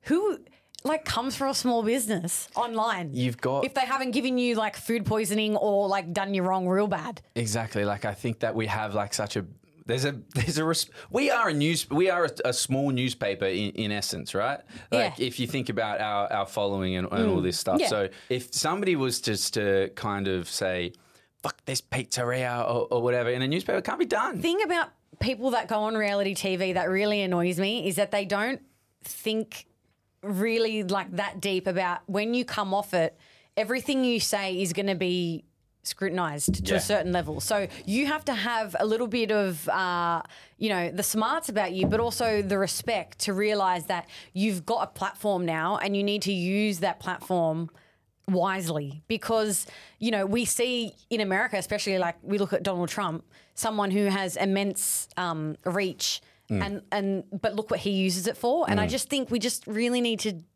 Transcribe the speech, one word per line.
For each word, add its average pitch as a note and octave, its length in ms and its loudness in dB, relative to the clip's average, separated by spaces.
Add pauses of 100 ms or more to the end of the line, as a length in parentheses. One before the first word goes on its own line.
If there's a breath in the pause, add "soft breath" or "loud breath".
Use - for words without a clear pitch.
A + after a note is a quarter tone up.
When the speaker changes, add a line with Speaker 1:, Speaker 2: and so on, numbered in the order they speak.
Speaker 1:
who, F#4 360 0 (460 soft breath)
like, D#4 200 -2
comes B3 320 -2
for C4+ 100 -2
a C4+ 80 0
small A#3+ 280 2
business G#3+ 720 0
online? A3 560 0
Speaker 2:
You've B2 280 -2
got C3+ 240 2
Speaker 1:
If C4+ 100 -4
they C4+ 80 2
haven't B3+ 300 0
given B3+ 260 0
you, B3 160 2
like, G#3+ 220 -2
food A3+ 300 -2
poisoning G#3+ 500 0
or, G3+ 320 2
like, F#3 240 0
done G3 220 -2
you F#3 80 2
wrong F#3 260 2
real G3 200 4
bad. F#3+ 320 -4 (140)
Speaker 2:
Exactly. A2 500 0
Like, G2+ 200 0
I G#2 100 -2
think A2+ 260 -4
that A2+ 140 0
we A2 120 0
have, G#2 280 -2
like, G#2 200 -2
such G#2 220 -2
a, G2 80 -2 (400)
there's B2+ 200 0
a, C#3+ 80 0
<laughs> - 220 -14
there's C3 240 0
a D#3 60 2
res-, E3 240 0 (220 loud breath)
we C#4 200 2
are A#3 200 4
a - 20 0
news, D3+ 380 0
we E3 180 4
are F3 160 2
a, D3+ 60 2 (160)
a B2 60 2
small C3+ 380 0
newspaper A2 560 0
in, F#2+ 260 0
in G#2 200 -2
essence, G2+ 420 -6
right? A#2+ 260 0 (300 loud breath)
Like, A3 280 0
Speaker 1:
Yeah. B2+ 80 0
Speaker 2:
if A#2+ 120 -6
you B2 80 0
think C3 220 -4
about G#2+ 320 -2
our, G2+ 320 0
our G2+ 140 0
following G2 500 0
and, F2+ 160 -2
and A2 180 4
all F2+ 100 2
Speaker 1:
Mm. - 20 0
Speaker 2:
this F2+ 160 0
stuff. - 220 2
Speaker 1:
Yeah. A#3 80 2
Speaker 2:
So G2+ 200 0 (200 loud breath)
if B2+ 260 -4
somebody F#3 420 0
was C3 240 0
just - 340 -2
to G2 420 2
kind G2+ 320 -2
of F2+ 200 -2
say, F2+ 440 -2 (500 soft breath)
"Fuck - 220 -8
this C3+ 160 -4
pizzeria," B2 840 -2
or, A#2+ 280 2
or A#2+ 100 2
whatever B2 280 2
in B2 120 0
a C3 60 0
newspaper, F#3 300 0
it F3+ 60 -4
can't - 140 -4
be D#4+ 80 2
done. A#3 300 0
Speaker 1:
The - 60 -4
thing F4+ 200 2
about E4+ 280 0 (300)
people A#3+ 300 0
that A#3 180 0
go G#3+ 120 0
on G#3+ 160 0
reality G3+ 380 0
T F#3+ 220 -2
V F#3 180 0
that F3 140 2
really G#3 340 2
annoys F3 360 2
me G3 300 0
is E3+ 80 -2
that G3+ 160 0
they G3+ 120 0
don't G#3 360 -2 (420)
think - 640 -6 (560)
really, A3 640 0
like, F#3+ 320 -2
that G3+ 240 -4
deep F#3 260 0
about F3+ 400 0
when G#3 280 0
you B3 100 2
come G3+ 280 -2
off G3+ 220 0
it, E3 240 2 (380 soft breath)
everything C4 480 0
you A#3+ 160 4
say F#3+ 420 0
is F3 100 0
gonna G3 220 0
be F3 500 0 (400)
scrutinised E3+ 800 -2
to G3 100 -2
Speaker 2:
Yeah. F#3+ 40 6
Speaker 1:
a - 20 4
certain F3+ 300 0
level. D#3 300 0
So G3+ 260 0 (200 loud breath)
you A#3+ 200 0
have D4+ 200 -2
to C4+ 80 0
have A3 440 -2
a G#3 80 2
little A3 220 0
bit A3 240 0
of, F#3+ 360 0
uh, F3 540 2 (360 loud breath)
you A3 100 -2
know, F3 240 0
the F3+ 100 -4
smarts B3 460 0
about G3 240 0
you, F#3 160 2
but A3 100 2
also A3+ 420 0
the G3 160 0
respect F#3+ 640 -2
to G#3 120 -2
realise F#3+ 540 2
that F3 220 -4 (240 loud breath)
you've F#3+ 320 0
got A#3 200 0
a - 20 -6
platform G3 580 -2
now E3 340 0
and G3+ 180 0
you G3 80 2
need G3+ 180 0
to G3 100 0
use F#3+ 460 0
that E3+ 220 -2
platform E3 680 0 (600 soft breath)
wisely E3+ 800 0
because, A3 580 0 (320 loud breath)
you A3+ 120 0
know, G3+ 160 2
we A3+ 180 2
see A#3+ 500 0 (160)
in A3+ 100 0
America, G#3 360 2
especially, G3 420 0
like, E3+ 240 0
we G3+ 160 0
look G3 140 2
at F#3 100 2
Donald F3 260 0
Trump, E3+ 360 -2 (300 soft breath)
someone G#3 360 0
who G3+ 160 4
has F#3+ 300 0
immense, G3 800 0
um, D#3+ 480 -2
reach - 560 -2 (300 soft breath)
Speaker 2:
Mm. G3+ 160 0
Speaker 1:
and, G3+ 160 -6 (100)
and, G3 480 -2
but G#3 140 0
look G#3+ 160 -4
what F#3 100 2
he G3+ 100 -2
uses F#3+ 360 2
it A#3 100 -2
for. C#4+ 320 2
And G3+ 120 4
I - 60 2
Speaker 2:
Mm. E3+ 40 0
Speaker 1:
just B3 180 -2
think C4+ 220 -2
we A#3+ 80 2
just A#3 280 -2
really A#3+ 340 0
need A3+ 200 0
to F#3 220 -4 (140)